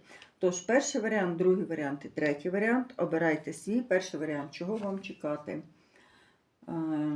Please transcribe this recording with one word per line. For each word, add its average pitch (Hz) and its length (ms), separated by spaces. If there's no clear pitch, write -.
Тож, 185 220
перший 262 400
варіант, 202 360
другий 185 280
варіант 147 400
і - 20
третій 147 420
варіант. 226 480
Обирайте 160 560
свій. 226 280
Перший 185 380
варіант, 147 320
чого - 260
вам 196 220
чекати. - 640
Е, 170 40